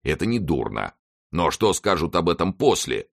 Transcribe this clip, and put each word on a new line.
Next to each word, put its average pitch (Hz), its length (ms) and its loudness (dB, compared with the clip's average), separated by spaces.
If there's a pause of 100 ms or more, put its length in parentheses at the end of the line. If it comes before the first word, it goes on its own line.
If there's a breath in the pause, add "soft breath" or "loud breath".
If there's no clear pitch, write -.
это 76 240 -2
недурно. 64 680 -2 (380)
Но 80 180 2
что 104 220 2
скажут 85 440 0
об 85 120 2
этом 87 240 0
после? 76 600 0